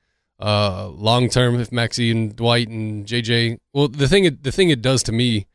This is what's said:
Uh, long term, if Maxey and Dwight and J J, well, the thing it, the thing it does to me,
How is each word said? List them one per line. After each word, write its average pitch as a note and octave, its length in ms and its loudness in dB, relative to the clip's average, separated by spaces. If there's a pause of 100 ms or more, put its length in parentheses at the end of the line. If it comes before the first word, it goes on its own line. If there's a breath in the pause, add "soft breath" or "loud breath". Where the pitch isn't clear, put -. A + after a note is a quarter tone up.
(380)
Uh, G2+ 500 -2
long A#2 400 2
term, B2 320 2
if A2+ 120 -8
Maxey A#2+ 380 0
and A2 260 -2
Dwight A#2 320 2
and G#2+ 380 -8
J A#2+ 140 -2
J, A#2 380 -2 (140)
well, C#3+ 160 2
the C#3 200 -2
thing G3 160 4
it, D3 200 0
the C3 80 -4
thing F#3 180 2
it C3+ 100 0
does B2+ 240 0
to - 80 -2
me, A2+ 420 0